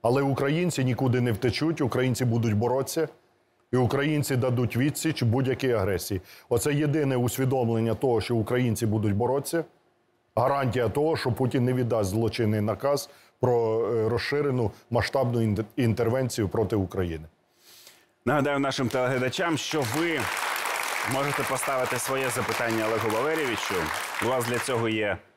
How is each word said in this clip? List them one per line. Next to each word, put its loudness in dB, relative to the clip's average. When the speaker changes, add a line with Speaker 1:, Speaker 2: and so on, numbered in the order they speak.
Speaker 1:
Але 4
українці 0
нікуди 2
не 2
втечуть, 0
українці 0
будуть 2
боротися, 0
і 2
українці 2
дадуть 0
відсіч 0
будь-якій 2
агресії. 0
Оце 2
єдине 2
усвідомлення 0
того, 0
що -2
українці 0
будуть 0
боротися, 0
гарантія 2
того, 0
що -2
Путін 0
не 2
віддасть 0
злочинний 0
наказ 0
про, 2
е, 2
розширену 0
масштабну 0
ін-, 0
інтервенцію 0
проти 0
України. -2
Speaker 2:
Нагадаю 2
нашим 0
телеглядачам, 0
що -2
ви -2
можете -2
поставити -2
своє -2
запитання -2
Олегу 0
Валерійовичу. -2
У 0
вас 0
для -2
цього -2
є 0